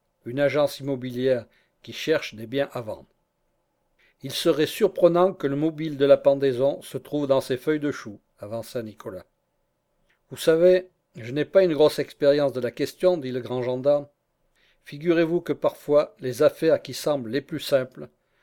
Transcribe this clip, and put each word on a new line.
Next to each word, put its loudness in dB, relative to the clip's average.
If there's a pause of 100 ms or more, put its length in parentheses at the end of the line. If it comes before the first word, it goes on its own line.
(260)
Une -6
agence 0
immobilière -2 (360)
qui -16
cherche -2
des -12
biens -4
à -6
vendre. « -14 (1160)
Il -12
serait 0
surprenant 2
que -6
le -2
mobile -4
de 2
la 8
pendaison 2
se -12
trouve -4
dans 2
ces -4
feuilles -2
de -4
chou », -14 (200)
avança -10
Nicolas. « -14 (1040)
Vous -14
savez, 4 (260)
je -12
n'ai -4
pas 4
une 2
grosse 4
expérience 0
de -6
la -4
question, » 0
dit -8
le -6
grand -6
gendarme. « 0 (760)
Figurez-vous 0
que -4
parfois, 0
les -2
affaires 2
qui -14
semblent -4
les -2
plus -8
simples -2 (320)